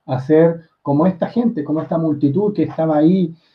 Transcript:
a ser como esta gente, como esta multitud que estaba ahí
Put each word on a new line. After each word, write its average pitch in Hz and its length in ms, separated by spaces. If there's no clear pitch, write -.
a 135 140
ser 165 500
como 147 220
esta - 180
gente, 233 380
como 151 180
esta 165 160
multitud 160 560
que 165 80
estaba 156 340
ahí 165 400